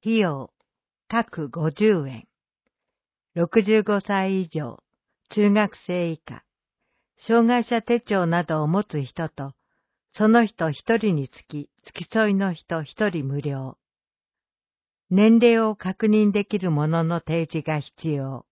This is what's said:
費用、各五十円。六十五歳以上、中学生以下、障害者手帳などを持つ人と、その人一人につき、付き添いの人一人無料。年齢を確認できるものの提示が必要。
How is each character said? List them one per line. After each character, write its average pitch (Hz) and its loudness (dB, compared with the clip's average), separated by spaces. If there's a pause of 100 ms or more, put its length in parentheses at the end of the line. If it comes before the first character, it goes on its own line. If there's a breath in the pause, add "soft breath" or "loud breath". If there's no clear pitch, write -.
費 226 0
用、 147 -2 (580)
各 170 -4
五 156 -4
十 175 2
円。 123 -14 (1080)
六 170 2
十 214 4
五 202 0
歳 190 -2
以 175 -4
上、 151 -8 (460)
中 208 2
学 208 2 (100)
生 175 -2
以 156 -8
下、 - -18 (760)
障 233 2
害 240 2
者 233 -2
手 240 0
帳 190 0
な 165 0
ど 156 -2
を 147 0
持 180 0
つ 151 -6
人 156 -8
と、 139 -12 (600)
そ 214 2
の 226 6
人 165 -4
一 226 -2
人 202 0
に 135 -4
つ - -20
き、 147 -12 (140)
付 - -14
き - -20
添 220 0
い 202 0
の 196 0
人 160 -6
一 208 -4
人 156 -6
無 143 -6
料。 135 -8 (1300)
年 220 6
齢 233 6
を 220 0
確 190 -4
認 214 4
で 202 0
き 208 -4
る 185 -2
も 151 0
の 165 0
の 165 -2
提 165 -4
示 156 -6
が 156 -4
必 - -8
要。 135 -6